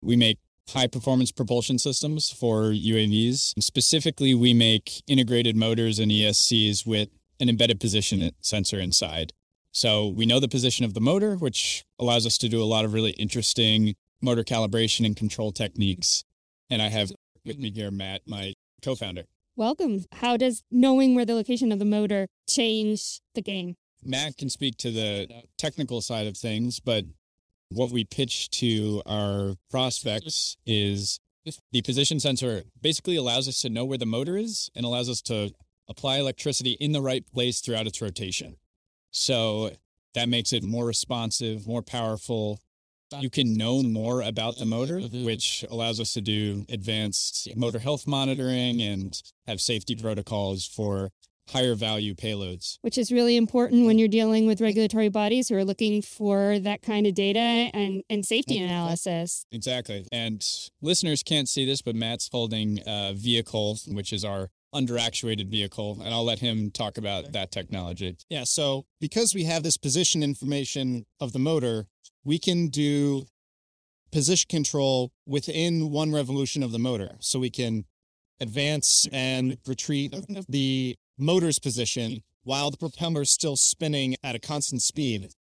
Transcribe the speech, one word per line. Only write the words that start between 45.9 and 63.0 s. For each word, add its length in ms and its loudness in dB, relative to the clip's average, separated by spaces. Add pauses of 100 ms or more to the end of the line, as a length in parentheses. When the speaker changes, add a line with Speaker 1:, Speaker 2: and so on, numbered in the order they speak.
Speaker 1:
us 140 -4
to 80 -4
do 480 0
advanced 880 -4
motor 220 0
health 280 -2
monitoring 760 0
and 400 -4 (240)
have 140 -6
safety 380 -2
protocols 680 -2
for 440 -4 (420)
higher 220 2
value 400 -2
payloads. 680 -6
Speaker 2:
Which 140 -4
is 160 0
really 240 6
important 520 6
when 100 8
you're 100 8
dealing 380 4
with 160 4
regulatory 480 4
bodies 400 0
who 60 2
are 100 2
looking 380 2
for 560 2
that 240 -4
kind 240 2
of 80 2
data 240 2
and, 680 0
and 160 -2
safety 360 0
analysis. 920 -2
Speaker 1:
Exactly. 600 -6
And 360 -4 (320)
listeners 440 0
can't 260 0
see 160 -2
this, 160 -2
but 140 -4
Matt's 360 -4
holding 540 -2
a 300 -6